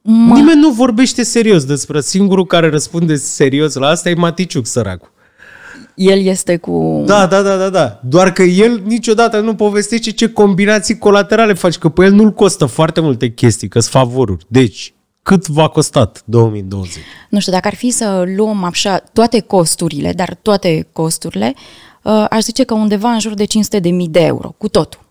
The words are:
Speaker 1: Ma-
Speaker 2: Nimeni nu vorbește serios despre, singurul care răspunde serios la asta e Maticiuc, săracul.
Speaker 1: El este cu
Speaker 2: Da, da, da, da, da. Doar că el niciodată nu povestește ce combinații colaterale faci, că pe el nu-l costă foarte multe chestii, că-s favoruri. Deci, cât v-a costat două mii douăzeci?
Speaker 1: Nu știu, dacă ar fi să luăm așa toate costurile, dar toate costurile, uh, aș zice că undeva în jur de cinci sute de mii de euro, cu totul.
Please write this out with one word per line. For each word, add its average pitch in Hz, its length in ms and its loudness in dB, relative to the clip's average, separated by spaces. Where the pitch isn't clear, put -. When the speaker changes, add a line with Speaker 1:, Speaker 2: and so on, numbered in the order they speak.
Speaker 1:
Ma- 233 320 4
Speaker 2:
Nimeni 294 260 6
nu 311 100 6
vorbește 247 540 0
serios 214 420 2
despre, 143 360 -4
singurul 190 440 0
care 170 240 0
răspunde 156 460 -2
serios 139 580 -2
la 135 140 -2
asta 170 220 0
e 175 40 0
Maticiuc, 170 520 -4
săracul. 98 460 -6
Speaker 1:
El 190 260 2
este 185 360 -2
cu 160 480 -4
Speaker 2:
Da, 202 220 4
da, 190 140 2
da, 196 160 0
da, 190 120 -2
da. 160 340 -2
Doar 175 280 2
că 185 120 0
el 202 420 2
niciodată 226 540 0
nu 220 160 -2
povestește 208 560 -2
ce 220 200 0
combinații 202 680 0
colaterale 208 560 2
faci, 170 240 -2
că 160 120 0
pe 180 140 2
el 196 80 6
nu-l 208 220 6
costă 180 320 2
foarte 160 340 -2
multe 127 320 -2
chestii, 113 360 0
că-s 110 200 -2
favoruri. 123 600 -2
Deci, - 460 0
cât 190 260 0
v-a 156 200 0
costat - 580 -2
două 113 240 2
mii 104 140 -6
douăzeci? 95 400 -10
Speaker 1:
Nu 202 100 -2
știu, 185 120 -4
dacă 185 160 -2
ar 202 80 -4
fi 247 160 -4
să 196 320 -2
luăm 208 280 -2
așa 180 340 -2
toate 226 420 0
costurile, 165 720 -2
dar 175 280 -6
toate 190 500 -2
costurile, 170 640 -6
uh, 214 260 0
aș 220 120 -2
zice 226 220 -4
că 247 100 -2
undeva 214 380 -2
în 226 80 -2
jur 214 140 -6
de 208 120 -4
cinci 214 180 -2
sute 208 160 -2
de 170 100 0
mii 180 200 -2
de 160 160 2
euro, 127 320 -4
cu 214 100 -8
totul. - 440 -2